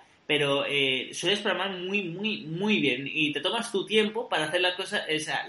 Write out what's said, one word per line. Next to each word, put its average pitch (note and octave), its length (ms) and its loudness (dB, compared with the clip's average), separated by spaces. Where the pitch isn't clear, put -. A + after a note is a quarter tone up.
pero, C#3+ 400 2
eh, C3+ 460 2
sueles G3 280 0
programar F#3+ 400 -2
muy, F#3+ 240 -2
muy, F3+ 420 -4
muy F#3 340 2
bien C3+ 320 0
y D3+ 220 0
te D3 80 -4
tomas G#3 300 -2
tu F#3+ 140 0
tiempo G#3+ 440 2
para D#3+ 160 2
hacer F3 160 0
la F3+ 140 2
cosa, F#3+ 240 -4
esa, D#3 500 -2